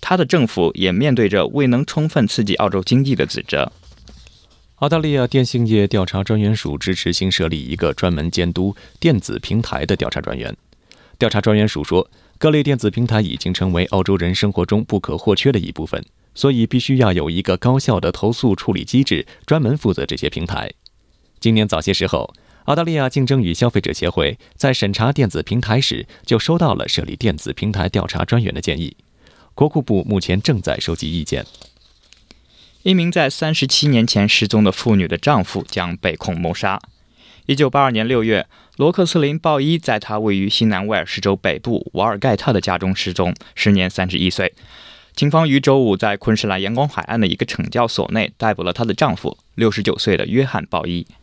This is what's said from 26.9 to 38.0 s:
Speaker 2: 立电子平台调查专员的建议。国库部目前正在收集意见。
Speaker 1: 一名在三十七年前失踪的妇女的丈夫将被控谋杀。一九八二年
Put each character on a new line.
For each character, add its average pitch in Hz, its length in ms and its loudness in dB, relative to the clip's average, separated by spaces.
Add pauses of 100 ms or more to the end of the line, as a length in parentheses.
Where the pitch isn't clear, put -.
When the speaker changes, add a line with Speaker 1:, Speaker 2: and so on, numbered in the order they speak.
Speaker 2:
立 - 160 -8
电 110 180 0
子 - 160 -8
平 104 180 -4
台 92 200 -2
调 - 180 -2
查 - 160 -6
专 117 180 2
员 92 120 -2
的 - 80 -6
建 - 180 -2
议。 82 160 -6 (580)
国 147 140 2
库 151 140 0
部 110 240 0
目 98 160 0
前 92 200 0
正 117 200 0
在 64 180 -4
收 82 160 -4
集 76 160 -6
意 82 140 -4
见。 64 200 -6 (1400)
Speaker 1:
一 190 100 2
名 175 180 2
在 165 180 2
三 156 240 -2
十 139 140 0
七 147 220 2
年 120 180 4
前 101 200 2
失 107 200 2
踪 107 160 4
的 95 80 4
妇 110 240 0
女 95 100 2
的 80 120 -2
丈 131 260 2
夫 92 260 -6
将 90 280 -4
被 82 180 -2
控 85 240 -6
谋 85 140 -2
杀。 98 280 -2 (640)
一 139 80 0
九 139 160 2
八 143 120 2
二 131 100 2
年 110 160 -2